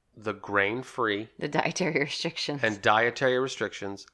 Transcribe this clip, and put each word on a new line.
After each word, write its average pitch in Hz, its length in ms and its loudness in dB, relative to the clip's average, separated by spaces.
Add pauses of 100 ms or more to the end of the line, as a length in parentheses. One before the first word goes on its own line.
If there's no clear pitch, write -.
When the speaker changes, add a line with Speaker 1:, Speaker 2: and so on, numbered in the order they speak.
(160)
Speaker 1:
the 107 180 -6
grain-free 104 920 0 (120)
Speaker 2:
The 156 80 -4
dietary 151 540 0
restrictions. 147 640 -4
Speaker 1:
and 107 180 0
dietary 117 580 4
restrictions 101 760 -4